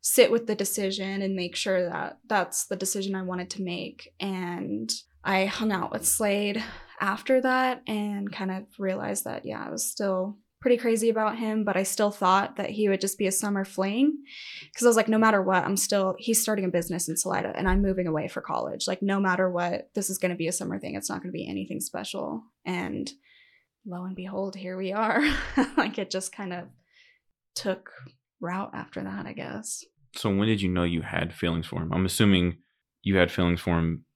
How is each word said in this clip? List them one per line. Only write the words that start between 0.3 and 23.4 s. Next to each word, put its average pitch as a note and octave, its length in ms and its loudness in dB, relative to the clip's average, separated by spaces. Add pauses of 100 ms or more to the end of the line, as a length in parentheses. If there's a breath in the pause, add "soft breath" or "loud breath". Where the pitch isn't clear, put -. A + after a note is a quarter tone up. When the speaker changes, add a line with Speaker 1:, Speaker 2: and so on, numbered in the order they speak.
Speaker 1:
with A3+ 160 2
the G#3+ 80 0
decision G3 640 -2
and G3 140 -2
make F3+ 200 -4
sure F#3 320 0
that - 400 -6
that's F#3+ 380 0
the G3 100 -6
decision G3 400 -4
I F#3+ 60 -4
wanted F3+ 300 -6
to G3 120 -6
make. - 460 -8 (100)
And F#3+ 720 -4 (320)
I F#3+ 220 2
hung G#3+ 260 -2
out F3+ 200 -2
with - 140 -6
Slade G#3 560 0 (380 loud breath)
after G#3 420 2
that B3+ 460 2
and G#3 440 -4
kind F#3+ 200 -4
of F#3+ 140 -6 (120)
realized G3+ 460 -2
that, - 220 -8
yeah, - 200 -6
I - 40 -10
was - 200 -4
still G3 480 -2 (220)
pretty B3 180 6
crazy A3+ 320 2
about A3 280 0
him, A3 280 0
but G3 120 0
I F#3+ 60 2
still G#3 280 2
thought G3 440 4
that - 140 -4
he G#3+ 200 2
would F#3+ 120 2
just G3 160 -2
be G3 100 2
a F#3+ 40 2
summer G3 340 0
fling, A#3 520 2 (560 loud breath)
'cause A#3+ 120 0
I - 40 12
was A3 60 8
like, A3 140 4
"No A3 80 4
matter A3 240 6
what, F#3 240 4
I'm G3 120 2
still, F#3+ 420 2
he's A3+ 220 2
starting G#3 240 0
a F#3 40 2
business F3 400 -2
in D#3+ 80 -2
Salida - 380 -2
and F#3+ 120 0
I'm F#3+ 140 4
moving F#3 260 2
away D#3 220 -2
for - 120 -6
college. - 460 -4
Like, F#3+ 140 -2
no G3 180 2
matter F#3 300 2
what, F3 440 -2
this G3 160 -2
is F#3+ 80 -4
gonna F3+ 180 -2
be E3 120 -2
a F3+ 60 -2
summer F#3 260 -4
thing. - 160 -8
It's - 140 -6
not - 120 -6
gonna F3+ 120 -10
be - 160 -8
anything C3+ 320 -6
special." - 640 -8 (200)
And - 460 -6 (720 soft breath)